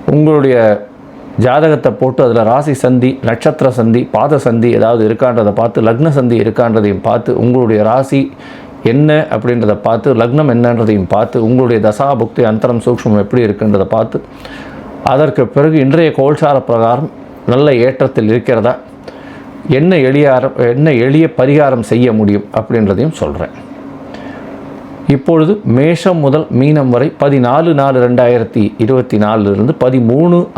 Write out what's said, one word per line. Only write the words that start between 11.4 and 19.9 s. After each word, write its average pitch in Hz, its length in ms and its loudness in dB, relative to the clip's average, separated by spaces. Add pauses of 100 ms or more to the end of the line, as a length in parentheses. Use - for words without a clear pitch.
உங்களுடைய 120 380 2
தசா 135 340 0
புக்தி 113 280 -2
அந்தரம் 113 380 0
சூக்ஷ்மம் 117 360 0
எப்படி 113 280 0
இருக்குன்றதை 101 380 -2
பார்த்து, 110 340 -2 (840)
அதற்கு 139 440 0
பிறகு 156 320 2
இன்றைய 147 320 2
கோல்சார 143 480 0
பிரகாரம் 120 500 0 (380)
நல்ல 87 280 2
ஏற்றத்தில் 127 540 0
இருக்கிறதா, 113 440 0 (960)
என்ன 165 280 2